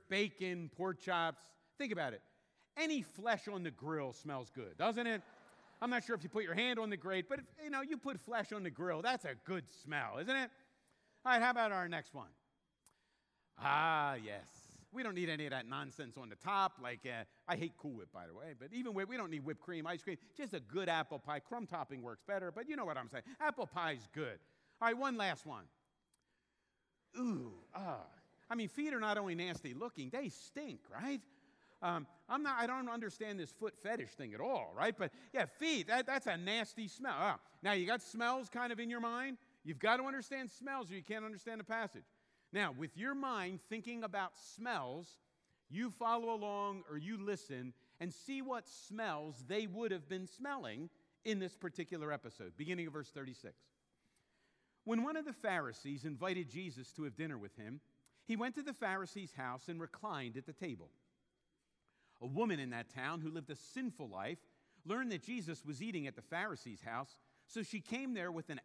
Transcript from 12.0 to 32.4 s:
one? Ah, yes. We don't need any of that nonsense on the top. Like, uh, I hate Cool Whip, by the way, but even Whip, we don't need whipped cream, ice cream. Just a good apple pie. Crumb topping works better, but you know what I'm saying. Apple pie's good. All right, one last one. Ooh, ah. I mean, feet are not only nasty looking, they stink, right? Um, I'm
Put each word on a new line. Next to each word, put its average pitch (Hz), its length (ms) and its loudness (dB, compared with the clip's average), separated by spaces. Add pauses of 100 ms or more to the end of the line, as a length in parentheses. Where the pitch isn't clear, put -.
one? 113 160 -8 (1300)
Ah, 147 640 6
yes. 101 240 -6 (440)
We 254 120 -4
don't 208 120 -2
need 175 140 2
any 151 160 0
of 143 60 -4
that 127 160 -2
nonsense 135 500 -6
on 123 120 -10
the 104 60 -10
top. 190 460 4
Like, 123 240 -4
uh, 117 180 -2 (240)
I 175 80 4
hate 160 220 0
Cool 147 160 -6
Whip, 101 200 -10
by 87 140 -8
the 82 60 -14
way, 143 240 -10
but 127 140 -14
even 240 220 -2
Whip, 196 160 0
we 247 80 -2
don't 196 140 -2
need 151 120 -2
whipped 147 180 -4
cream, 170 260 -4
ice 170 160 -4
cream. 175 140 -4 (200)
Just 269 160 -4
a 175 60 -2
good 151 300 0
apple 160 300 4
pie. 147 200 -2
Crumb 240 260 -6
topping 139 360 -4
works 117 260 -8
better, 190 240 0
but 233 180 -6
you 311 60 -2
know 254 100 0
what 151 120 0
I'm 123 120 -4
saying. 127 140 -6 (180)
Apple 262 260 2
pie's 151 460 0
good. 131 260 -2 (420)
All 226 60 6
right, 233 100 6
one 262 200 2
last 190 280 4
one. 120 180 -8 (1500)
Ooh, 170 360 2 (200)
ah. 160 300 -4 (460)
I 233 60 0
mean, 226 120 2
feet 294 260 0
are 247 60 2
not 214 180 4
only 196 180 2
nasty 165 380 -2
looking, 156 360 -6
they 262 200 -2
stink, 254 520 -8 (100)
right? 214 300 -2 (600)
Um, 170 260 2 (200)
I'm 269 160 2